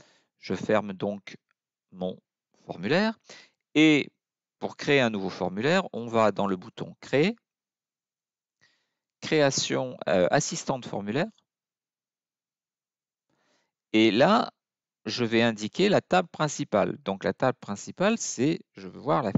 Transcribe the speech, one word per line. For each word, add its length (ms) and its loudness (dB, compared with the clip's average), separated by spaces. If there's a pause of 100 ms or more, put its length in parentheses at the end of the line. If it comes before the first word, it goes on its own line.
(380)
Je 160 -8
ferme 400 -2
donc 420 -8 (560)
mon 260 -8 (460)
formulaire 540 -2 (560)
et 360 4 (480)
pour 180 -10
créer 240 2
un 100 2
nouveau 200 -4
formulaire, 520 -2 (100)
on 140 -8
va 260 4
dans 140 -2
le 100 0
bouton 440 -12
Créer, 360 0 (1800)
Création, 760 0 (120)
euh, 220 4
assistant 500 -2
de 40 -12
formulaire. 440 -4 (2750)
Et 180 6
là, 420 4 (520)
je 200 -4
vais 180 2
indiquer 460 0
la 120 4
table 280 0
principale. 760 -2
Donc 200 -4
la 80 0
table 260 -2
principale, 600 -4
c'est, 420 -2 (120)
je 160 -14
veux 120 -16
voir 220 0
la 160 -2